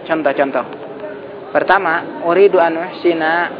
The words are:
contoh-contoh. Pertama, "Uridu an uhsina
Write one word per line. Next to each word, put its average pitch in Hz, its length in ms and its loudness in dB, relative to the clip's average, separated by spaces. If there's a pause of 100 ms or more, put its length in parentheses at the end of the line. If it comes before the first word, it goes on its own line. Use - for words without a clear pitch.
contoh-contoh. 139 560 0 (880)
Pertama, 165 720 0
"Uridu 185 320 6
an 170 160 4
uhsina 165 880 -2